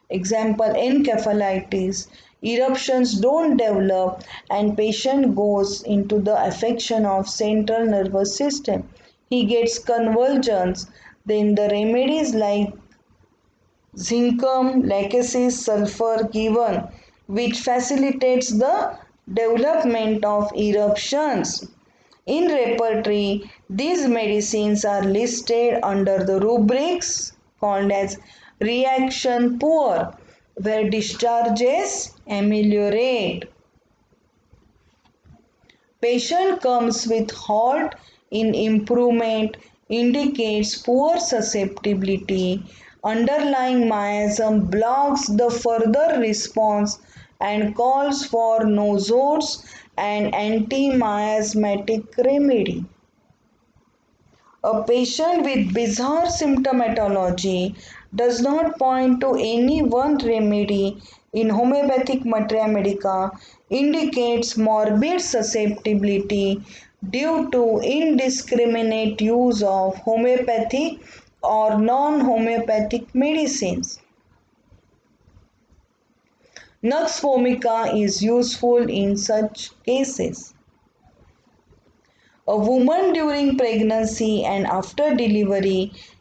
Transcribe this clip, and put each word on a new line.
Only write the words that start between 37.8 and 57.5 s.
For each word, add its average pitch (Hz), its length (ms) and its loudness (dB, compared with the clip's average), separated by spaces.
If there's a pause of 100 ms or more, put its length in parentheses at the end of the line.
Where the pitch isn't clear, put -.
in 220 240 0
improvement 220 1000 2 (320)
indicates 233 920 0
poor 285 360 2
susceptibility. 196 1400 -2 (420)
Underlying 254 840 0
miasm 208 760 0
blocks 254 600 0
the 233 240 2
further 233 720 2
response 214 800 0 (420)
and 208 340 -2
calls 277 500 0
for 226 360 0
nosodes 220 1040 0 (320)
and 208 380 -2
anti-miasmatic 214 1800 -2
remedy. 254 640 2 (1800)
A 214 180 0
patient 294 600 0
with 254 280 0
bizarre 240 540 0
symptomatology 208 1500 0 (380)